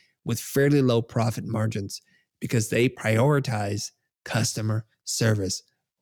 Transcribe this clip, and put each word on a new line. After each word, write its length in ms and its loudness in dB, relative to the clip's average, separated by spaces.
with 140 -4
fairly 420 2
low 200 4
profit 440 -2
margins, 560 -4
because 280 0
they 200 2
prioritize 1000 0
customer 600 -2
service. 580 0